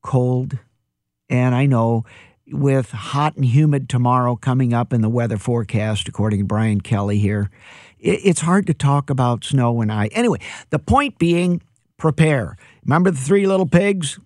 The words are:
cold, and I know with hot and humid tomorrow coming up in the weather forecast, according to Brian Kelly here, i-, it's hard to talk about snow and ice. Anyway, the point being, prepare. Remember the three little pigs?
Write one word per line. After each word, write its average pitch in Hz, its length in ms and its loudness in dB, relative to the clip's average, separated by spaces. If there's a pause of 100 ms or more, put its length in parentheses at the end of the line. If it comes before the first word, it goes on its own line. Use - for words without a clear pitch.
cold, 127 560 -2 (720)
and 127 240 2
I 127 100 0
know 117 400 2 (420)
with 139 440 -2
hot 143 460 -4
and 139 80 -2
humid 139 440 2
tomorrow 123 480 0
coming 127 380 0
up 117 180 -2
in 120 80 2
the 107 80 2
weather 117 300 -2
forecast, 107 720 -4
according 104 320 -2
to 104 40 -2
Brian 104 360 0
Kelly 101 380 -2
here, 101 320 -2 (480)
i-, - 240 -2
it's 180 200 2
hard 180 240 2
to 160 80 0
talk 143 360 0
about 123 340 0
snow 120 360 0
and 107 100 0
ice. 107 220 -2
Anyway, 226 260 0 (300)
the 156 100 -2
point 269 400 0
being, 175 440 0 (340)
prepare. 151 600 2 (280)
Remember 175 260 2
the 143 100 -4
three 196 260 2
little 190 200 2
pigs? 185 600 0